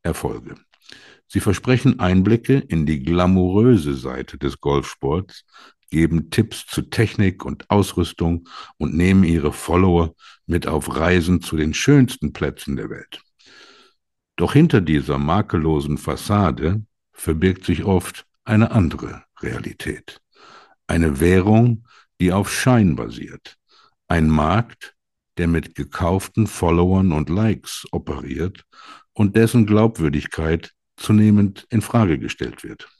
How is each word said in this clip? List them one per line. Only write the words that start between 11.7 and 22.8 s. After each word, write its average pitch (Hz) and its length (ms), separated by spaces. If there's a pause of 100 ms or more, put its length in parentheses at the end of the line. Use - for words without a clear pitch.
schönsten 127 600
Plätzen 71 420
der 53 140
Welt. - 320 (1120)
Doch - 180
hinter 143 280
dieser 73 360
makellosen 76 800
Fassade 90 840 (280)
verbirgt 85 540
sich 80 180
oft - 420 (180)
eine 110 280
andere - 520 (180)
Realität. - 800 (680)
Eine 80 320
Währung, 104 680 (340)
die 90 140
auf 104 180
Schein 110 440